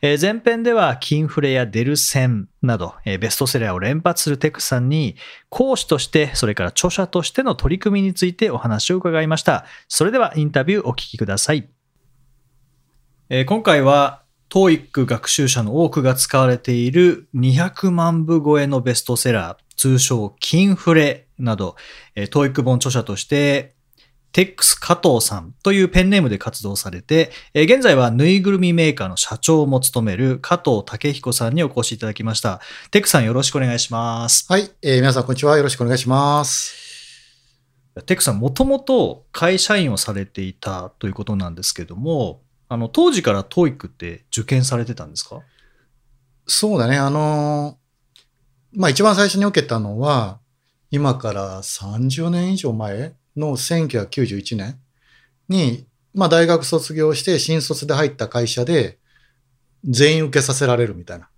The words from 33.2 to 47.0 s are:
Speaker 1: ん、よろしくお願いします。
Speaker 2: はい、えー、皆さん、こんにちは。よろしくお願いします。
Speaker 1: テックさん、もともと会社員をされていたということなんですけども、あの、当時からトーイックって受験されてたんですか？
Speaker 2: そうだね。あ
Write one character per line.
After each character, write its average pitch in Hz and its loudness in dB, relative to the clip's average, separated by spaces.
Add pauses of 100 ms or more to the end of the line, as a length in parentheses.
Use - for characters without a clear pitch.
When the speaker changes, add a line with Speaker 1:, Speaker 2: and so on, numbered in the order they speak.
Speaker 1:
ん、 117 2
よ 110 0
ろ 131 0
し 135 0
く - -4
お 143 0
願 123 0
い 120 -2
し - -4
ま 117 -4
す。 - 2
Speaker 2:
は 190 4
い、 202 -4 (120)
え 139 2
ー、 - 4
皆 127 4
さ 127 0
ん、 120 -2
こ 127 -4
ん 127 -2
に 131 -8
ち 143 0
は。 147 6
よ 147 4
ろ 139 0
し 131 -6
く 127 -2
お - -2
願 123 0
い 123 0
し 120 -4
ま 143 2
す。 - -6 (1300)
Speaker 1:
テ - 0
ッ 185 0
ク - -2
さ 131 0
ん、 101 -2
も 123 -2
と 262 0
も 269 2
と 240 0
会 180 2
社 208 2
員 147 0
を - -4
さ - -6
れ 98 -6
て - -10
い 92 -8
た 92 -10
と - -6
い 98 -2
う 95 -6
こ 104 -10
と 104 -4
な 95 -2
ん 85 -10
で 87 -14
す - -2
け 82 -10
ど 87 -16
も、 127 -4 (260)
あ 123 -6
の、 117 -4
当 339 2
時 202 0
か 110 2
ら 98 0
ト 175 0
ー 139 2
イ - -8
ッ 135 -12
ク 113 -16
っ - -14
て - -14 (100)
受 113 -2
験 127 2
さ 131 -2
れ 117 -2
て 117 -8
た 80 -16
ん 76 -20
で 80 -12
す - -10
か？ - -18 (1080)
Speaker 2:
そ 214 0
う - 0
だ 117 2
ね。 139 2
あ 139 0